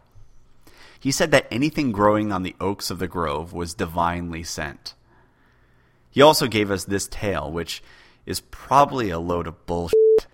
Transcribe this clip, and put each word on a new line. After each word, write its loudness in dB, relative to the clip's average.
He -2
said 0
that 4
anything -2
growing 2
on -2
the -8
oaks -4
of -8
the -4
grove -4
was -8
divinely -4
sent. -12
He 2
also 8
gave 0
us -2
this -4
tale, -6
which -8
is -6
probably 0
a -4
load -4
of -16
bullshit, 4